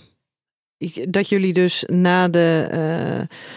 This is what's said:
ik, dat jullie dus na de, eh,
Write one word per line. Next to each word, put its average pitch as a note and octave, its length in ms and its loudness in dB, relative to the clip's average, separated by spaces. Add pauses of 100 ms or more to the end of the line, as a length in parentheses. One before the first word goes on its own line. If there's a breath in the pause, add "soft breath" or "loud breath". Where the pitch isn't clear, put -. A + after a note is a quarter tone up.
(760 soft breath)
ik, E3+ 360 -8
dat G3 160 0
jullie F#3+ 240 0
dus F3+ 340 0
na F3+ 400 4
de, E3 440 2
eh, E3 680 -4 (200 loud breath)